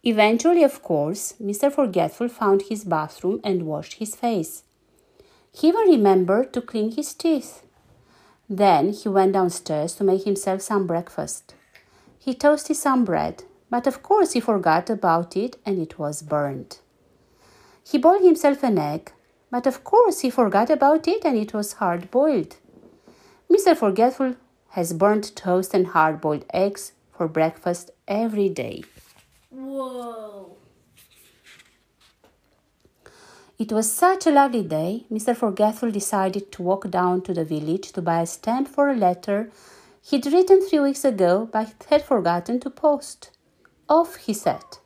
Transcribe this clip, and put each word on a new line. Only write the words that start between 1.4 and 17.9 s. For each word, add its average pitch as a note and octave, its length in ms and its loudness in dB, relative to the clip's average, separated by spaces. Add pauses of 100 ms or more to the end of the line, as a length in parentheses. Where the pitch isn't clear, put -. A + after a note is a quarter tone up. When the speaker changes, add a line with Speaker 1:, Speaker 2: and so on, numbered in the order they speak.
Speaker 1:
Mister G#3 300 -2
Forgetful A#3+ 580 -2
found G3 340 2
his G#3 220 -8
bathroom F3 580 -4
and F#3 240 -2
washed D#3 280 -8
his G#3+ 200 -10
face. G#3 480 -4 (920)
He - 160 2
even G4+ 200 4
remembered G3+ 640 4
to B3 80 -4
clean A3+ 320 -4
his C#4+ 200 -8
teeth. - 500 -4 (840)
Then F#3+ 440 4
he G#3 160 -8
went F#3+ 240 4
downstairs F3 640 -2
to G3+ 80 -4
make G3 200 2
himself G3 380 -2
some G3 240 -4
breakfast. - 680 -8 (640)
He B3+ 160 -6
toasted D4 420 2
some B3+ 280 2
bread, D#3 380 -4 (260)
but A#3+ 200 -2
of - 160 -6
course G4 300 2
he A#3+ 60 0
forgot F#3 480 0
about E3+ 480 -2
it A#3 200 -6 (100)
and G3 140 -2
it D#3+ 180 -10
was D3+ 240 -8
burned. D3 560 -6 (1040)
He - 160 -2